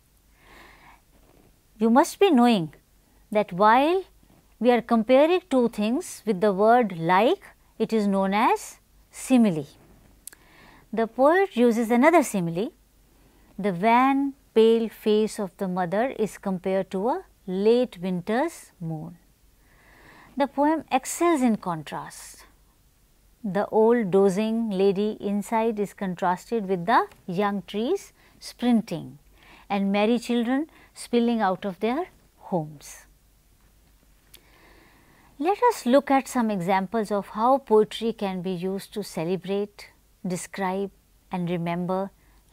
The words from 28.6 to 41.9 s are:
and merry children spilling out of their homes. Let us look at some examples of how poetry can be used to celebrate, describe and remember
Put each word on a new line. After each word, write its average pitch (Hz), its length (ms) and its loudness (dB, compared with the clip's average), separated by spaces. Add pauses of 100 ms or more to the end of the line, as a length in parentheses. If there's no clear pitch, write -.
and 196 220 -2
merry 214 260 2
children 240 500 -2 (280)
spilling 233 460 0
out 190 240 -2
of 190 160 -8
their 254 260 -2 (300)
homes. - 680 -8 (2250)
Let 359 320 -2
us - 160 -4
look 262 240 2
at 269 180 0
some 233 220 -2
examples 190 640 -2
of 202 180 -4
how 254 300 2
poetry 220 540 0
can 185 280 -6
be 185 100 -6
used 190 420 -8
to 208 100 -8
celebrate, 190 880 -6 (360)
describe 190 640 -6 (400)
and 175 180 -4
remember 175 640 -4 (420)